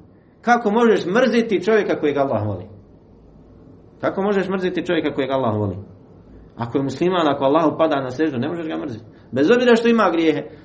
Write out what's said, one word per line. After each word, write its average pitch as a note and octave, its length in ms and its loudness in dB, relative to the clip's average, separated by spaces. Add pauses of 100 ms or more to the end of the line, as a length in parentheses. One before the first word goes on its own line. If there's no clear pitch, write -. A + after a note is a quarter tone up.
(420)
Kako A#3 300 2
možeš G#3+ 340 4
mrziti A3 580 2
čovjeka G3+ 360 2
kojeg C#3+ 180 0
Allah A#2+ 300 0
voli? F#2 240 -8 (1300)
Kako E3 180 -4
možeš G3 280 -2
mrziti F3+ 360 -4
čovjeka D#3 280 -2
kojeg C3 180 -4
Allah B2+ 240 -2
voli? G2+ 200 -2 (800)
Ako A#2+ 200 -4
je C#3 60 0
musliman, E3+ 440 0
ako C#3 160 0
Allah D3 340 2
pada D3+ 240 0
na B2+ 100 -8
seždu, C#3 260 -2
ne C3 100 -2
možeš E3+ 200 -8
ga D#3+ 100 -8
mrziti. C3+ 280 -10 (260)
Bez C#3+ 200 2
obzira B3 240 4
što A#3 120 2
ima A3 240 4
grijehe, D#3+ 300 0 (240)